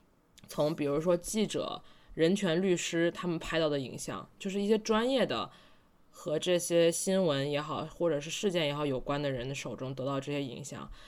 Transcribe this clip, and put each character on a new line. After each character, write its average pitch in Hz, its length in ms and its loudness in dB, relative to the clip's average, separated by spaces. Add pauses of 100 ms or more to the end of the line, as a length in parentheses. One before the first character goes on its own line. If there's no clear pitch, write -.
(460)
从 151 260 0
比 165 120 -4
如 143 160 0
说 175 160 4
记 208 280 -2
者、 - 380 -4 (320)
人 165 200 4
权 185 280 2
律 185 140 4
师 170 340 0
他 175 160 -6
们 170 120 0
拍 165 200 -2
到 160 100 2
的 147 120 0
影 - 180 -8
像， - 300 -10 (100)
就 196 100 -6
是 196 120 -2
一 202 80 0
些 214 100 6
专 220 300 2
业 254 160 4
的 113 260 -2 (600)
和 - 280 -4
这 175 200 2
些 170 320 6
新 190 340 2
闻 143 240 2
也 143 120 0
好， 151 240 -4
或 170 260 -2
者 147 100 2
是 151 100 -8
事 202 200 0
件 170 160 2
也 143 80 0
好 151 100 -2
有 131 140 0
关 143 220 -2
的 147 100 0
人 127 180 -4
的 139 60 -6
手 127 220 -8
中 135 180 -6
得 131 100 -4
到 139 160 0
这 143 120 -6
些 143 100 -2
影 131 220 -8
像。 - 260 -12 (180)